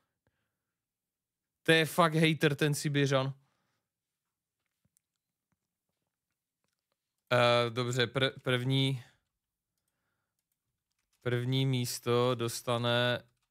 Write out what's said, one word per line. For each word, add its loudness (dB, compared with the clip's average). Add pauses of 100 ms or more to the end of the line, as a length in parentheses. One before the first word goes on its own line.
(1600)
To 2
je 4
fakt 2
hater, 2
ten 0
Sibiřan. -2 (4000)
Eh, 4
dobře, -2
pr-, -4
první... -2 (2250)
První -2
místo -2
dostane -2 (280)